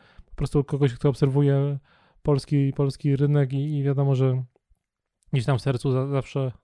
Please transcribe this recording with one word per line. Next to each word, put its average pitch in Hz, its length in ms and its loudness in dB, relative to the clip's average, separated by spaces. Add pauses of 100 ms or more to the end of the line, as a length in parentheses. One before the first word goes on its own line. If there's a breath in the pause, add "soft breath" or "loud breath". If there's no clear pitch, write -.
(260 soft breath)
po - 80 -20
prostu 135 300 0
kogoś, 139 300 0
kto 147 140 0
obserwuje 139 680 2 (440 soft breath)
polski, 139 500 0
polski 139 440 0
rynek 143 360 2
i, 143 260 -4
i 139 40 -2
wiadomo, 139 320 2
że 131 300 0 (880)
gdzieś 127 140 0
tam 139 120 2
w - 40 -6
sercu 131 300 -2
za-, 131 140 0
zawsze, 135 460 -4 (120)